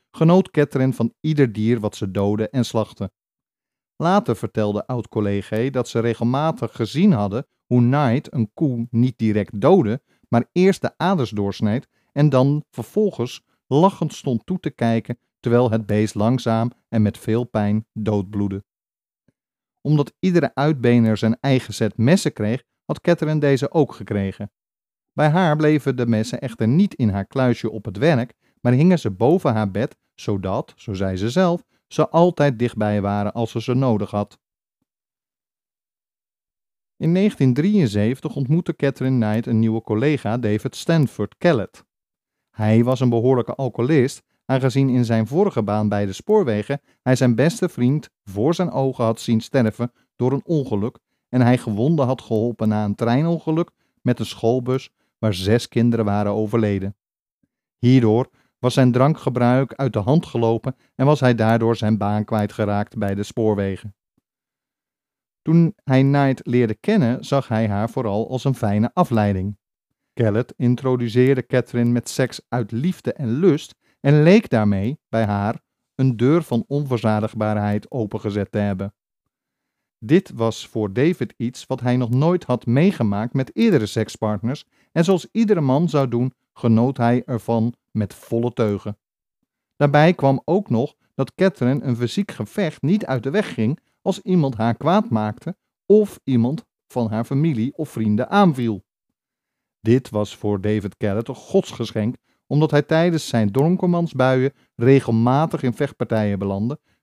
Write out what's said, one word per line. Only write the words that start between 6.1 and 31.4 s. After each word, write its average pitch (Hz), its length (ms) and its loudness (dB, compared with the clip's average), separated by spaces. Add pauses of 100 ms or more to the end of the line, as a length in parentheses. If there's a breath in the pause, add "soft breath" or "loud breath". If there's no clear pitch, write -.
gezien 156 400 0
hadden 104 340 -2 (200)
hoe 123 140 2
Knight 123 520 0
een 113 220 -4
koe 120 360 -4
niet 120 280 0
direct 104 420 -2
doodde, 135 420 2 (260)
maar 117 240 2
eerst 185 280 2
de - 160 -6
aders 156 340 -2
doorsneed 104 580 -2 (240)
en 147 160 2
dan 139 420 2
vervolgens - 720 -4 (220)
lachend 160 460 2
stond - 340 -6
toe 185 140 -6
te 151 100 -8
kijken 113 480 -2 (220)
terwijl 120 300 2
het 110 160 -2
beest 107 280 0
langzaam 117 560 0 (180)
en 110 140 0
met 104 160 0
veel 113 260 -2
pijn 107 480 -2
doodbloedde. 101 720 -4 (1160)
Omdat 143 380 0
iedere 170 360 0
uitbener 120 640 2
zijn 113 240 0
eigen 127 340 0
set 110 220 -2
messen 143 360 2
kreeg, 107 300 -4 (220)
had - 160 -6
Catherine 156 400 0
deze 139 320 0
ook 156 220 2
gekregen. 101 580 -6 (600)
Bij 151 160 2
haar 156 280 2
bleven 151 400 2
de 123 100 -2
messen 113 340 -2
echter 113 280 -4
niet 180 260 2
in 117 140 0
haar 98 180 -2
kluisje 123 440 -2
op 107 140 -10
het 98 120 -10
werk, 127 380 0 (260)
maar 123 120 2
hingen 160 260 4
ze 107 120 -4
boven 123 420 2
haar 107 180 0
bed, 104 260 -4 (180)
zodat, 98 600 -6
zo - 180 -10
zei 95 220 -2
ze 104 140 -4
zelf, 175 340 0 (280)